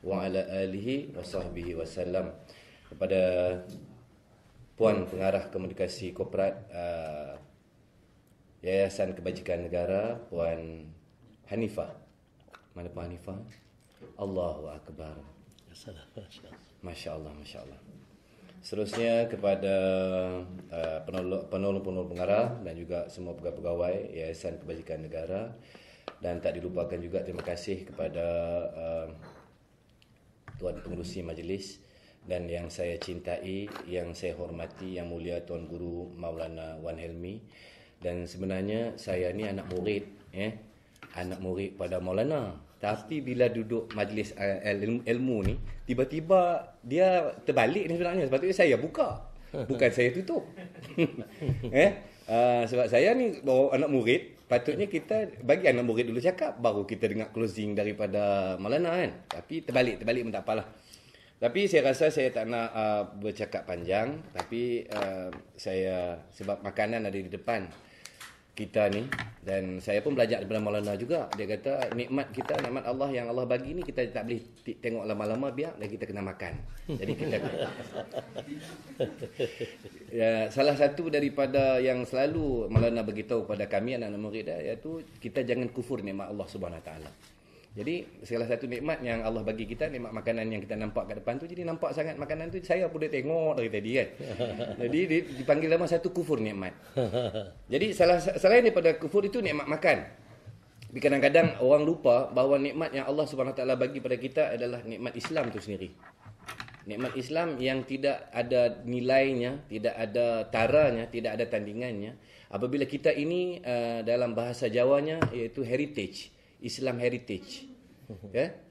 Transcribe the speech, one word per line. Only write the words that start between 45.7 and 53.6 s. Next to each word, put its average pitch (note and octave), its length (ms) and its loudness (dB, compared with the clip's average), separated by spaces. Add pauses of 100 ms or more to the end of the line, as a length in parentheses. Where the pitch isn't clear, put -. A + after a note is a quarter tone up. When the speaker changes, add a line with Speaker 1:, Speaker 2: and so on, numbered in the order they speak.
Speaker 1:
tiba-tiba D#3+ 960 2
dia E3+ 480 4 (160)
terbalik F3+ 400 4
ni E3 80 0
sebenarnya. F3 320 0
Sepatutnya C#3+ 320 2
saya D#3 200 8
buka, D3 440 0 (480)
bukan B2 240 6
saya B2 200 6
tutup. F#3+ 320 -2 (520)
<laughs> A#2+ 760 0
Eh, D#3 160 10 (360)
ah, A#2+ 400 6
sebab A#2+ 240 2
saya C#3+ 240 8
ni A#3+ 280 2
bawa C3+ 360 6